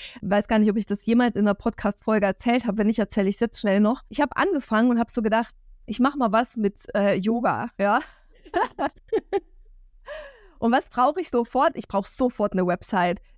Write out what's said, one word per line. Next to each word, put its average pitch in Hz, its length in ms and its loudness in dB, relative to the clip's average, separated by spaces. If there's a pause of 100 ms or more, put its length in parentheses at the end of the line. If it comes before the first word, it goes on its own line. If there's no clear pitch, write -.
(200)
weiß 202 260 0
gar 220 120 2
nicht, 214 100 4
ob 202 80 0
ich 208 80 -2
das - 200 -6
jemals 233 300 2
in 202 60 -2
einer 202 140 4
Podcast-Folge 214 720 -2
erzählt 240 400 0
habe. 208 120 -2
Wenn 208 100 2
nicht, 226 120 0
erzähle 202 300 0
ich's - 120 -4
jetzt - 180 -2
schnell 202 220 2
noch. 220 260 2
Ich - 140 -4
hab - 180 0
angefangen 254 520 2
und 233 80 2
hab 233 120 -2
so 240 100 -2
gedacht, 220 320 0 (320)
ich 226 140 -6
mach 277 160 2
mal 240 160 0
was 226 240 0
mit, 208 300 -2 (100)
äh, 202 200 2
Yoga, 196 640 -2
ja. 202 220 0 (540)
<laughs> - 260 -2 (1800)
Und 240 140 0
was - 160 0
brauche 294 320 0
ich - 80 -10
sofort? 254 460 0
Ich - 120 -10
brauch 196 180 -4
sofort 240 460 -4
eine 180 160 0
Website. 180 540 -2 (160)